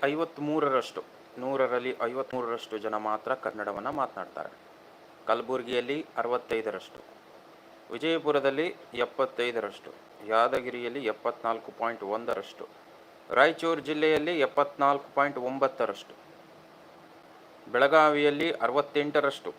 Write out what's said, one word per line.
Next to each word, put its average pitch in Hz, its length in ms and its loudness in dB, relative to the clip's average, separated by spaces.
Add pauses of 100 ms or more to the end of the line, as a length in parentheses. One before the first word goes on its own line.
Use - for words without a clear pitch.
ಐವತ್ಮೂರರಷ್ಟು, 147 1000 0 (340)
ನೂರರಲ್ಲಿ 127 640 -2
ಐವತ್ಮೂರರಷ್ಟು 120 760 -4
ಜನ 107 180 -4
ಮಾತ್ರ 107 400 -2
ಕನ್ನಡವನ್ನ 104 540 -6
ಮಾತನಾಡ್ತಾರೆ. 120 640 -6 (760)
ಕಲಬುರ್ಗಿಯಲ್ಲಿ 123 760 -2 (120)
ಅರವತ್ತೈದರಷ್ಟು, 113 1000 -4 (760)
ವಿಜಯಪುರದಲ್ಲಿ 143 840 0 (180)
ಎಪ್ಪತ್ತೈದರಷ್ಟು, 120 1000 -2 (320)
ಯಾದಗಿರಿಯಲ್ಲಿ 120 800 0
ಎಪ್ಪತ್ನಾಲ್ಕು 113 680 -4
ಪಾಯಿಂಟ್ 113 320 -4
ಒಂದರಷ್ಟು, 107 640 -6 (640)
ರಾಯಚೂರು 160 520 4
ಜಿಲ್ಲೆಯಲ್ಲಿ 151 580 2
ಎಪ್ಪತ್ನಾಲ್ಕು 143 760 2
ಪಾಯಿಂಟ್ 139 220 2
ಒಂಬತ್ತರಷ್ಟು, 127 800 -2 (1600)
ಬೆಳಗಾವಿಯಲ್ಲಿ 147 800 6
ಅರವತ್ತೆಂಟರಷ್ಟು, 139 1080 0